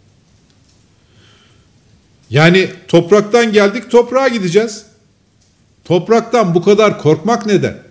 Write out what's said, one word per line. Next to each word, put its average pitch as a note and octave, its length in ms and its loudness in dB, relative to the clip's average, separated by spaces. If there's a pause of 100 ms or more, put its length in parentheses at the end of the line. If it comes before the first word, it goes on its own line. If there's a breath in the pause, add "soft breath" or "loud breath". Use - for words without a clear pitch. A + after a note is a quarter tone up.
(2250 soft breath)
Yani F3 400 2 (180)
topraktan G#3 680 2
geldik, G#3 380 0
toprağa A#3+ 360 0
gideceğiz. G#3+ 580 -4 (1000)
Topraktan G#3 720 0
bu F3 80 -2
kadar G#3 380 2
korkmak G3+ 440 -2
neden? C#3 320 -2 (140)